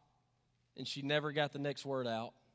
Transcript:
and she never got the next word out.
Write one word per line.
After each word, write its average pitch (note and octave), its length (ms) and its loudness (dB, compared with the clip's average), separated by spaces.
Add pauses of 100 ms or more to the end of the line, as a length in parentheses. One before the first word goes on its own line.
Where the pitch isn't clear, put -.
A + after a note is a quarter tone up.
(760)
and C3 120 -6
she C#3+ 140 -4
never D3 280 2
got D3 220 2
the C#3+ 80 -6
next C#3 260 -2
word C3 220 0
out. A2+ 240 0 (220)